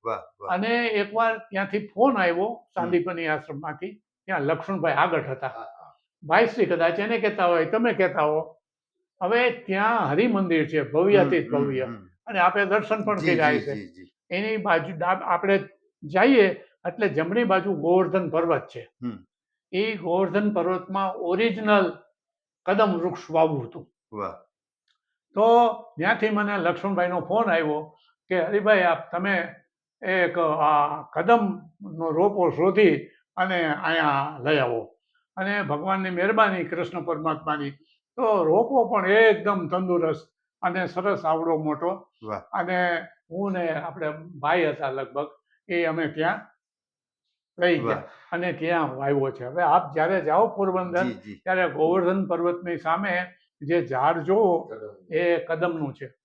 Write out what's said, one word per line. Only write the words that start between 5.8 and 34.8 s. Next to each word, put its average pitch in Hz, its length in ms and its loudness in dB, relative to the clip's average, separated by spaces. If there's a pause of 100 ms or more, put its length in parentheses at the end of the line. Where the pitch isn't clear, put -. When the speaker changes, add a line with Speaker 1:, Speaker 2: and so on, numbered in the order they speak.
Speaker 2:
ભાઈશ્રી 214 440 2
કદાચ 170 320 2
એને 220 200 0
કહેતા 202 280 0
હોય, 170 180 4
તમે 220 280 2
કહેતા 175 300 2
હો. 151 340 0 (680)
હવે 233 280 2
ત્યાં 208 600 0
હરિમંદિર 175 580 2
છે, 143 220 -2
ભવ્યાતીત 170 600 4
Speaker 1:
હમ, 147 60 -2
હમ, 143 80 2
Speaker 2:
ભવ્ય. 131 200 -2
Speaker 1:
હમ. 110 220 -12 (200)
Speaker 2:
અને 202 120 -4
આપણે 185 280 4
દર્શન 214 380 -2
પણ 208 140 -2
Speaker 1:
જી, 165 120 0
Speaker 2:
કર્યા 156 220 4
Speaker 1:
જી, - 80 0
Speaker 2:
છે. 143 140 -6
Speaker 1:
જી, 101 140 -10
જી. 90 240 -20 (180)
Speaker 2:
એની 214 260 -4
બાજુ 175 400 0
ડા-, 180 280 -2
આપણે 196 400 0 (380)
જઈએ 196 460 4 (400)
એટલે 190 200 -2
જમણી 170 360 0
બાજુ 190 280 0
ગોવર્ધન 170 580 2
પર્વત 165 380 0
છે. 117 220 -18 (120)
Speaker 1:
હમ. 107 240 -10 (460)
Speaker 2:
એ 214 240 -2
ગોવર્ધન 185 580 0
પર્વતમાં 185 580 -2
ઓરિજિનલ 202 880 0 (680)
કદમ 202 260 4
વૃક્ષ 170 380 -4
વાવ્યું 156 360 2
હતું. - 260 -18 (200)
Speaker 1:
વાહ. 101 320 -10 (920)
Speaker 2:
તો 233 380 6 (240)
ત્યાંથી 214 340 0
મને 208 280 0
લક્ષ્મણભાઈનો 180 640 0
ફોન 202 300 0
આવ્યો 156 480 -2 (300)
કે 180 140 0
"હરિભાઈ, 202 400 2
આપ 165 300 0
તમે 180 420 -2 (480)
એક 180 360 0
આ 151 640 2
કદમનો 180 1080 -2
રોપો 180 400 2
શોધી 170 600 2 (260)
અને 180 360 0
અહીંયા 151 720 -2
લઈ 147 160 2
આવો." 120 380 -2 (400)